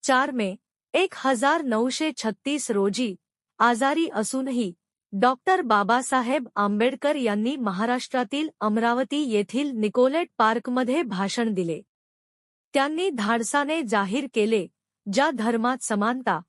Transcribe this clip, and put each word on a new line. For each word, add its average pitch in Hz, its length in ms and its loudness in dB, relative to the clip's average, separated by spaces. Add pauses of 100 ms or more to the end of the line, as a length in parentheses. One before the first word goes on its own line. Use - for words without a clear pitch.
चार 269 280 2
मे 214 260 -4 (360)
एक 359 240 0
हजार 269 460 2
नऊशे 254 540 0
छत्तीस 247 540 -4
रोजी, 202 460 0 (420)
आजारी 269 500 2
असूनही 240 640 -2 (400)
डॉक्टर 254 480 2
बाबासाहेब 240 960 2
आंबेडकर 226 600 0
यांनी 226 400 0
महाराष्ट्रातील 247 920 -2 (120)
अमरावती 240 680 0
येथील 220 400 0
निकोलेट 254 580 2 (100)
पार्कमध्ये 247 640 0
भाषण 202 520 -2
दिले. 170 280 -4 (920)
त्यांनी 311 360 0
धाडसाने 269 720 0
जाहीर 208 520 0
केले, 214 320 2 (460)
"ज्या 277 180 4
धर्मात 240 520 -2
समानता 214 680 -2